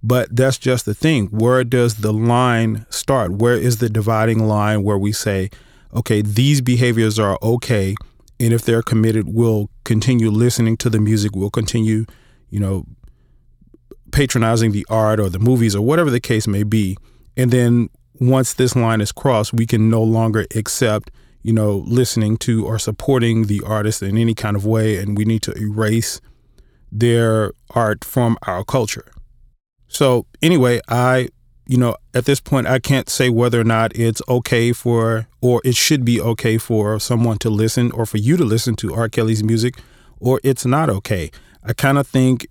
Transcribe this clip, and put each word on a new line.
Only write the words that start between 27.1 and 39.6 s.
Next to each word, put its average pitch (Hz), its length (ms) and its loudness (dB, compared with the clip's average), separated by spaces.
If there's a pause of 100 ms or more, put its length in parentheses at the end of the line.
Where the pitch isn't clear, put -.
art 110 340 -2
from 117 380 0
our 95 220 -6
culture. - 480 -4 (760)
So 127 380 0 (160)
anyway, 127 460 4
I, 127 400 0 (380)
you 127 100 0
know, 120 200 2 (180)
at 127 100 0
this 143 160 0
point, 131 260 -2
I 127 120 0
can't 135 300 -2
say 127 200 0
whether 120 320 2
or 113 40 0
not 113 300 0
it's 113 340 -2
okay 120 440 0
for, 113 560 -2 (120)
or 123 240 2
it 127 120 2
should 143 280 0
be 117 160 2
okay 113 380 0
for 107 400 -2
someone 113 400 -2
to 113 120 -2
listen 113 420 0
or 113 140 -4
for 110 120 -4
you 120 180 2
to 175 80 2
listen 110 320 0
to - 180 -6
R. 113 140 -2
Kelly's 110 360 0
music, 113 340 0 (400)